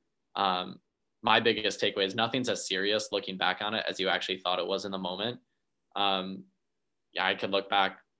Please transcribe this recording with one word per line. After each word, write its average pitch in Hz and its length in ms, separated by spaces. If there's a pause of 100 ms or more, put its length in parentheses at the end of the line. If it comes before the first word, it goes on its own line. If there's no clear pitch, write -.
(360)
um, 92 420 (440)
my 110 180
biggest 107 400
takeaway 101 260
is 98 80
nothing's 120 340
as 98 200
serious 101 420
looking 98 260
back 92 240
on 107 140
it 107 140
as 87 100
you 95 100
actually 92 300
thought 90 220
it 87 60
was 95 180
in 98 80
the 95 60
moment. 95 420 (560)
Um, 95 480 (680)
yeah, 90 140
I 98 80
could 98 160
look 98 180
back 95 300 (220)